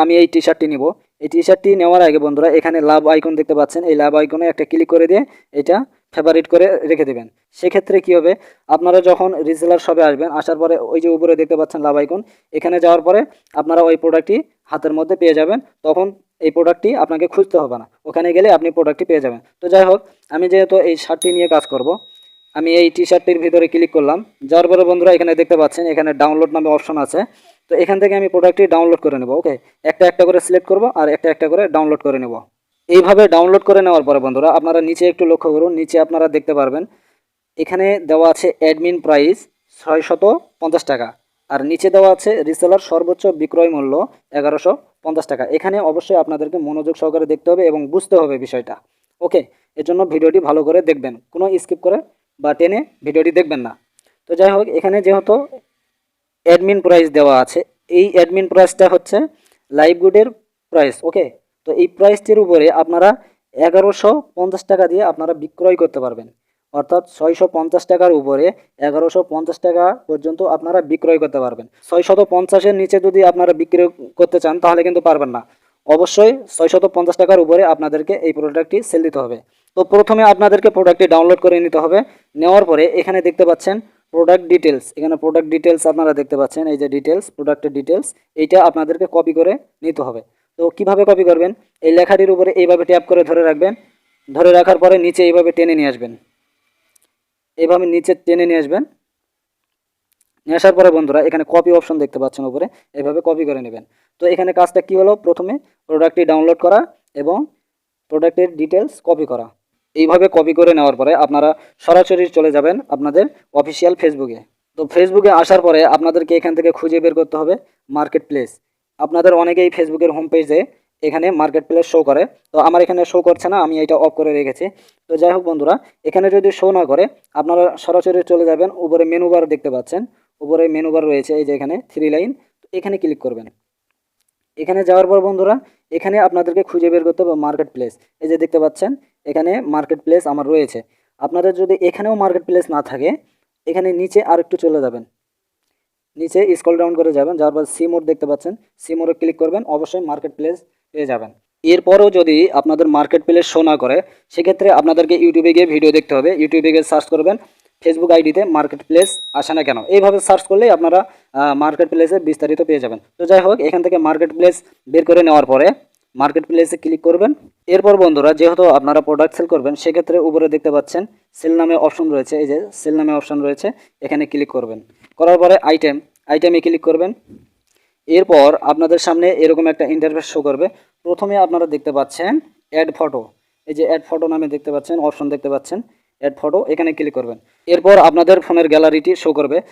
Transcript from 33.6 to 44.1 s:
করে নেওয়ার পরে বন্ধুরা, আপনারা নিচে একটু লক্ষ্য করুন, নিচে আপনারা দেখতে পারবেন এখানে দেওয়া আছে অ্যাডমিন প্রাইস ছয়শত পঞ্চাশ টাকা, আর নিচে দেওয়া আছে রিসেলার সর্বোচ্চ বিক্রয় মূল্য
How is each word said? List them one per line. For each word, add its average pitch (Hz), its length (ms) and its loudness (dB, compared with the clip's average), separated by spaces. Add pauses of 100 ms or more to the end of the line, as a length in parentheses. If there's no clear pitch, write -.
করে 196 160 6
নেওয়ার 170 220 2
পরে 143 180 2
বন্ধুরা, 135 320 0
আপনারা 165 240 0
নিচে 165 300 -2
একটু 170 200 -2
লক্ষ্য 165 240 0
করুন, 165 240 0
নিচে 160 160 -4 (100)
আপনারা 160 200 -2 (100)
দেখতে 151 240 -4
পারবেন 139 240 -2 (760)
এখানে 180 280 -4 (240)
দেওয়া 160 240 4
আছে 180 140 -4 (120)
অ্যাডমিন 160 460 0
প্রাইস 151 320 2 (440)
ছয়শত 160 420 -4 (360)
পঞ্চাশ 165 320 -2
টাকা, 120 160 -6 (420)
আর 139 100 -4 (100)
নিচে 170 260 -4
দেওয়া 190 200 6
আছে 208 160 -4 (120)
রিসেলার 175 460 0
সর্বোচ্চ 170 340 -4 (160)
বিক্রয় 165 360 0
মূল্য 139 180 -4 (460)